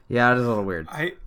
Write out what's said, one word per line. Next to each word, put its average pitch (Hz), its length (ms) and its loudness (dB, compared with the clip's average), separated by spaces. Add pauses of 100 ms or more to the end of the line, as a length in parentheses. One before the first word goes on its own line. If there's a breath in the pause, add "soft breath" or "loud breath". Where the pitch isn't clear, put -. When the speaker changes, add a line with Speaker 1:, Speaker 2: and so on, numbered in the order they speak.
Speaker 1:
Yeah, 120 240 4
it 123 60 4
is 123 60 0
a 120 40 0
little 104 160 0
weird. 82 260 -6
Speaker 2:
I, 160 220 -4 (140)